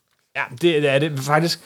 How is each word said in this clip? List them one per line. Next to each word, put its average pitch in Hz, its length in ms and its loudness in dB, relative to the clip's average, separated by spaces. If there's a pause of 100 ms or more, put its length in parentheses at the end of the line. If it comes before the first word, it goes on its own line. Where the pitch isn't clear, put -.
(360)
Ja, 139 60 -6 (100)
det, 123 100 -12
det 151 280 2
er 135 100 4
det 147 200 -2
faktisk. 156 460 0